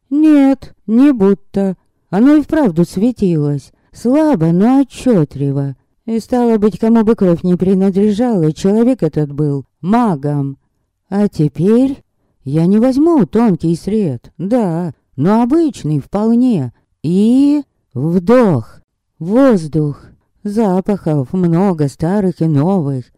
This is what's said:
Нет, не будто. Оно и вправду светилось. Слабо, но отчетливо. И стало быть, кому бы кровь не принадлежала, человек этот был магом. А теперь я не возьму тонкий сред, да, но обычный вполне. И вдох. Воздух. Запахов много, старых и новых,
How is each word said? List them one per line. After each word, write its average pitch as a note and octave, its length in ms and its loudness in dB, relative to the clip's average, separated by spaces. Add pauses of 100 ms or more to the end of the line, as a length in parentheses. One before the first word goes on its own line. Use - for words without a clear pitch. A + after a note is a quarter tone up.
(100)
Нет, C#4+ 640 2 (140)
не C4 240 4
будто. G3 640 -2 (340)
Оно B3 240 4
и D4+ 80 2
вправду G3+ 420 0
светилось. E3+ 840 -2 (220)
Слабо, B3 580 0
но A3+ 300 2
отчетливо. C#3 960 -2 (300)
И A3+ 120 -4
стало A#3 400 0
быть, G3+ 180 0
кому A3+ 280 2
бы A3 100 2
кровь F3 300 0
не F3+ 100 2
принадлежала, F#3+ 960 0
человек A3 520 0
этот D3 280 -4
был C#3+ 320 -4 (160)
магом. D3 800 -2 (500)
А G3+ 200 -2
теперь A3 720 0 (400)
я D#3 240 -2
не G3+ 120 2
возьму C4+ 480 2
тонкий F3 500 0
сред, F#3+ 600 -6
да, F3+ 560 -4 (220)
но G3+ 280 0
обычный A#3+ 580 -2
вполне. A3 720 -2 (320)
И B3+ 580 2 (320)
вдох. F3 840 0 (400)
Воздух. D#3+ 840 0 (360)
Запахов F#3+ 880 -2
много, F3 540 0
старых F#3 560 -4
и D#3+ 40 0
новых, D3 580 -2 (140)